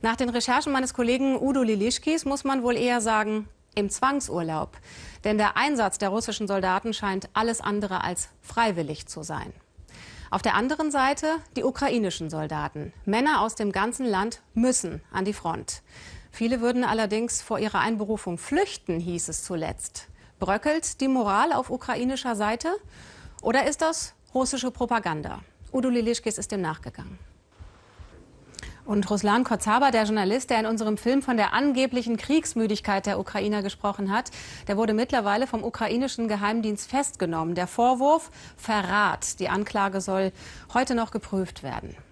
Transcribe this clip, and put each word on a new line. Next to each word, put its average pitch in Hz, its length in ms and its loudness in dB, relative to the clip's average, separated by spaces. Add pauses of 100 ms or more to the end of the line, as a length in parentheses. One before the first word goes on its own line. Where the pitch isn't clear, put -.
Nach 226 120 2
den 240 140 0
Recherchen 247 440 2
meines 262 200 0
Kollegen 254 480 2
Udo 269 220 2
Lilischkis 240 640 0
muss 277 180 -2
man 269 180 0
wohl 240 140 2
eher 247 240 2
sagen, 214 480 0 (260)
im 208 140 0
Zwangsurlaub. 175 880 -2 (480)
Denn 214 140 2
der 208 180 4
Einsatz 233 400 2
der 196 140 0
russischen 214 360 -4
Soldaten 196 460 0
scheint 196 400 -4
alles 233 300 0
andere 202 420 -2
als 175 240 -4 (140)
freiwillig 170 640 -2
zu - 160 -12
sein. 156 320 -8 (760)
Auf 185 120 -2
der 220 120 2
anderen 302 360 2
Seite 285 360 2 (300)
die - 80 -2
ukrainischen 233 640 0
Soldaten. 151 640 -6 (140)
Männer 240 340 2
aus 220 140 0
dem 208 180 -2
ganzen 233 320 -2
Land 208 380 -2 (100)
müssen 226 480 0 (100)
an 190 140 -2
die 208 80 0
Front. - 500 -6 (480)
Viele 233 300 -2
würden 247 240 2
allerdings 220 560 0
vor - 180 -4
ihrer 214 220 0
Einberufung 208 560 -2
flüchten, 277 640 -2
hieß 175 280 -4
es - 160 -6
zuletzt. - 640 -8 (300)
Bröckelt 220 600 0
die 269 80 2
Moral 262 460 4
auf 254 160 0
ukrainischer 247 680 -2
Seite? 220 320 0 (720)
Oder 240 260 4
ist 285 140 0
das 320 320 0 (220)
russische 254 360 0
Propaganda? 190 720 -2 (320)
Udo 262 160 2
Lilischkis 233 480 0
ist - 160 -8
dem 196 80 -2
nachgegangen. 160 580 -6 (1700)
Und 208 260 0
Ruslan 208 320 4
Kotzaba, 247 480 4
der 226 140 4
Journalist, 214 440 0
der 233 120 4
in 220 60 0
unserem 214 300 0
Film 262 240 2
von 254 160 0
der 208 160 4
angeblichen 247 640 2
Kriegsmüdigkeit 214 880 2
der 202 140 0
Ukrainer 208 420 -2
gesprochen 196 520 -2
hat, 240 180 0 (380)
der 202 80 2
wurde 220 180 2
mittlerweile 226 540 2
vom 220 160 -4
ukrainischen 233 640 -2
Geheimdienst 208 600 0
festgenommen. 170 680 -2
Der 180 100 0
Vorwurf 262 640 4 (260)
Verrat. 202 840 0
Die 185 80 0
Anklage 196 520 2
soll 190 300 2 (420)
heute 254 220 2
noch 226 160 0
geprüft - 540 -4
werden. 120 320 -8 (160)